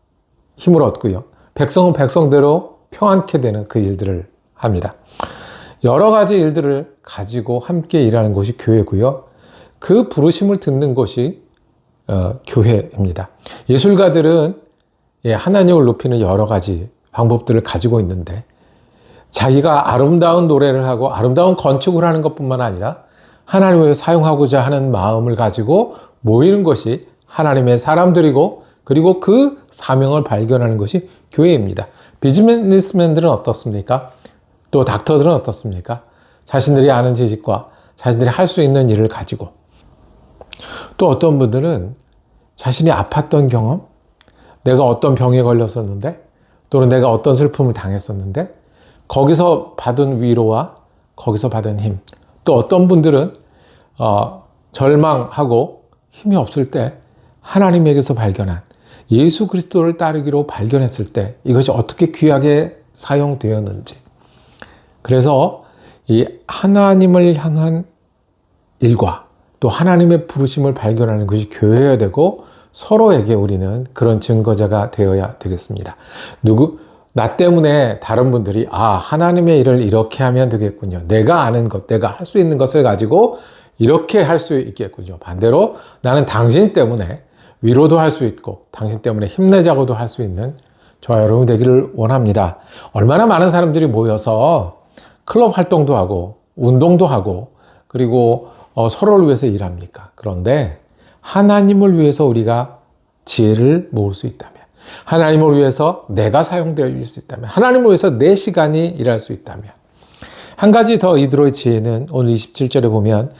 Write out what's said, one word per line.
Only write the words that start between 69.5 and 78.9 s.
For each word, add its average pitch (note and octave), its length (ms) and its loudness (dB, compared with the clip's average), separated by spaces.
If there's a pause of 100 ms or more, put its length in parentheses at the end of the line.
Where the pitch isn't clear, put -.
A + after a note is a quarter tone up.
또 B2 100 0
하나님의 E3+ 560 2
부르심을 C3+ 480 -2
발견하는 A2 540 -2
것이 G#2 240 -2
교회여야 B2 480 2
되고, C#3+ 460 -2 (260)
서로에게 F3 640 2
우리는 G2+ 580 -4
그런 A2+ 260 2
증거자가 G#2+ 720 0
되어야 F#2+ 460 -2
되겠습니다. F#2 580 -10 (480)
누구, A2+ 360 2 (340)
나 A2+ 240 -4
때문에 D3+ 640 2
다른 B2 300 0
분들이, A2 380 -2
"아, G#2 280 0